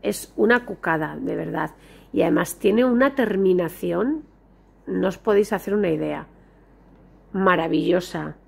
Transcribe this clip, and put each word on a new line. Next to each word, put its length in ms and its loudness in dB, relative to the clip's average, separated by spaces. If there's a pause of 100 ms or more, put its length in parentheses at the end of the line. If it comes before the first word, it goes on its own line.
Es 360 -6
una 280 4
cucada, 520 -4
de 180 -6
verdad. 360 -6 (420)
Y 80 0
además 360 0
tiene 280 2
una 300 2
terminación, 1080 0 (640)
no 240 -2
os 80 -8
podéis 340 2
hacer 220 -4
una 160 2
idea. 380 -4 (1040)
Maravillosa. 1040 0 (100)